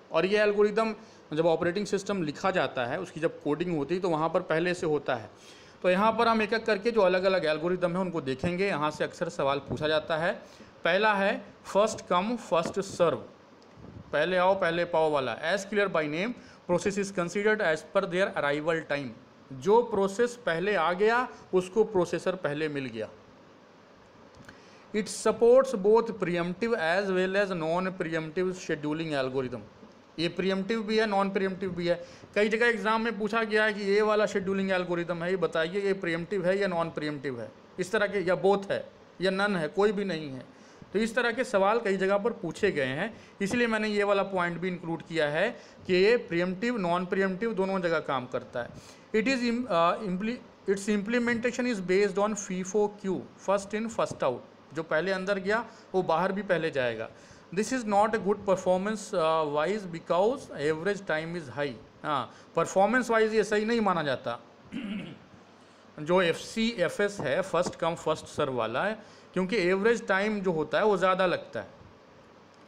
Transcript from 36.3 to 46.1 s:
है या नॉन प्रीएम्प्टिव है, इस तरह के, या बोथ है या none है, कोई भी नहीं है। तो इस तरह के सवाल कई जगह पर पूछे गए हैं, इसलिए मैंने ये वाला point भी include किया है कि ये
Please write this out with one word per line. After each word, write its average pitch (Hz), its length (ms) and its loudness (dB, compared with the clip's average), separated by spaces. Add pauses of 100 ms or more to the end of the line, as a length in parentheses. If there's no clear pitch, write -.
है 190 120 2
या 196 100 0
नॉन 165 220 -2
प्रीएम्प्टिव 139 500 -6
है, 110 120 -12 (260)
इस 185 140 -4
तरह 208 140 2
के, 196 120 -2
या 180 160 2
बोथ 190 240 4 (120)
है 123 180 -4 (320)
या 185 100 2
none 196 260 0
है, 151 120 -2
कोई 208 240 2
भी 202 120 -2
नहीं 156 260 -6
है। 131 140 -12 (480)
तो 190 60 0
इस 226 160 0
तरह 240 180 2
के 247 120 -2
सवाल 202 360 2
कई 196 160 0
जगह 196 220 2
पर 226 120 0
पूछे 190 420 -2
गए 143 120 0
हैं, 156 360 -4 (200)
इसलिए 240 260 2
मैंने 214 220 0
ये 208 160 2
वाला 202 180 2
point 175 360 -2
भी 180 100 -4
include 165 340 -6
किया 156 260 0
है 170 220 0 (360)
कि 185 80 0
ये 202 220 6